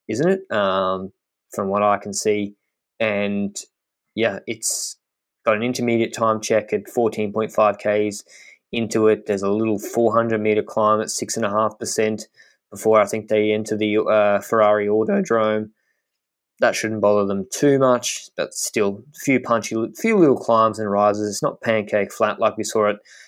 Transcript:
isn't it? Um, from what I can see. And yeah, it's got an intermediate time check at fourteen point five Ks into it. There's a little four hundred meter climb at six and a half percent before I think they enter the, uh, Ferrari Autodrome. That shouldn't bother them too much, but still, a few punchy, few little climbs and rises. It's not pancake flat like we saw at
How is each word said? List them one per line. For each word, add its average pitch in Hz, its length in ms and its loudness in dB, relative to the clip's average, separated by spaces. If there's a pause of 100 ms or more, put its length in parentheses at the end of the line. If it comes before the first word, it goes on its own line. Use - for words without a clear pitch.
isn't 123 200 0
it? 190 220 -2
Um, 95 600 -2 (380)
from 101 180 -4
what 101 140 0
I 101 160 4
can 104 140 -10
see. 104 420 -2 (440)
And 101 580 -2 (580)
yeah, 113 320 -2
it's - 500 -8 (480)
got 110 120 2
an 104 60 -4
intermediate 117 500 -2
time 110 280 0
check 107 320 -2
at 101 160 -4
fourteen 107 440 -2
point 107 200 -4
five 104 260 2
Ks 104 460 -2 (460)
into 113 380 2
it. 107 180 2
There's 98 160 -2
a 98 80 0
little 110 280 0
four 113 340 0
hundred 113 280 2
meter 107 220 2
climb 107 380 2
at 107 100 -6
six - 260 -6
and 117 80 -2
a 101 60 -2
half 107 280 0
percent 110 500 -4 (420)
before 107 300 2
I 101 60 4
think 107 220 -8
they 107 240 2
enter 107 240 -2
the, 107 220 0
uh, 104 420 2
Ferrari 107 460 2
Autodrome. 107 840 0 (920)
That 120 140 4
shouldn't 110 280 -4
bother 104 240 4
them 98 260 -4
too 139 260 2
much, - 560 0
but - 200 -6
still, 104 480 -2 (120)
a - 40 -20
few 131 220 0
punchy, 117 360 -2 (200)
few 226 200 0
little 147 220 4
climbs 110 400 2
and 107 120 -4
rises. 104 380 2
It's 101 140 -6
not 147 180 -4
pancake 104 520 0
flat 107 260 -2
like 113 180 0
we 107 80 -4
saw 104 240 2
at 104 80 0 (320)